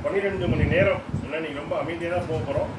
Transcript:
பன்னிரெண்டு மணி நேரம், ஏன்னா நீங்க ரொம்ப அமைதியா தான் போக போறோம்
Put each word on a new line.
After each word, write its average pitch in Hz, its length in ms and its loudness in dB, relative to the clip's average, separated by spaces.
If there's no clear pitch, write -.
பன்னிரெண்டு 196 480 0
மணி - 200 4
நேரம், - 300 4
ஏன்னா - 200 -6
நீங்க 143 180 -6
ரொம்ப 175 200 -4
அமைதியா 170 320 -4
தான் 175 160 0
போக 156 180 0
போறோம் - 320 0